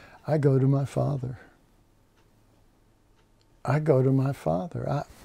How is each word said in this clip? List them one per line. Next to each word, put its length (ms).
"I 120
go 200
to 80
my 180
Father. 540
I 160
go 220
to 80
my 220
Father. 560
I, 160